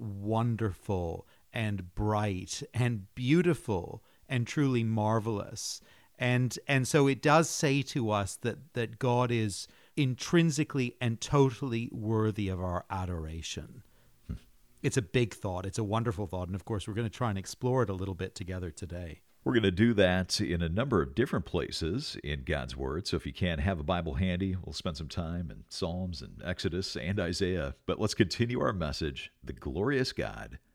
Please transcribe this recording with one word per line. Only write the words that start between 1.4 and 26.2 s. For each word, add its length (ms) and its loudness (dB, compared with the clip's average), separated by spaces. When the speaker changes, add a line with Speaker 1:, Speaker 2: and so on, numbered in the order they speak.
Speaker 1:
and 420 -4
bright 720 0
and 420 0
beautiful 880 2
and 180 0
truly 360 2
marvelous. 960 -2
And, 400 2
and 200 2
so 200 6
it 140 2
does 280 6
say 320 2
to 300 -2
us 260 0
that, 380 -6
that 220 -4
God 320 2
is 380 0
intrinsically 1040 2
and 180 0
totally 720 2
worthy 560 2
of 140 -2
our 280 -2
adoration. 960 -6
Speaker 2:
Hmm. 80 -6
Speaker 1:
It's 140 0
a 60 2
big 320 0
thought. 320 -6
It's 120 -8
a 60 0
wonderful 440 -2
thought. 200 -4
And 80 -4
of 80 -6
course, 240 -6
we're 60 -4
gonna 160 -2
try 200 -2
and 80 -2
explore 460 0
it 60 -2
a 40 -2
little 220 -4
bit 200 -6
together 360 -6
today. 480 -10
Speaker 2:
We're 100 2
gonna 180 6
do 240 6
that 440 4
in 220 2
a 80 2
number 320 4
of 120 0
different 320 2
places 800 -2
in 220 -4
God's 320 -2
Word. 280 -4
So 120 0
if 80 -4
you 80 -6
can, 260 0
have 180 2
a 60 -4
Bible 300 -2
handy. 420 0
We'll 160 -8
spend 240 -6
some 140 -8
time 420 -4
in 160 -16
Psalms 540 -4